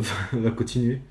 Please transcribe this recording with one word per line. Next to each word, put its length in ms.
<laughs> 160
va, 60
va 120
continuer ? 600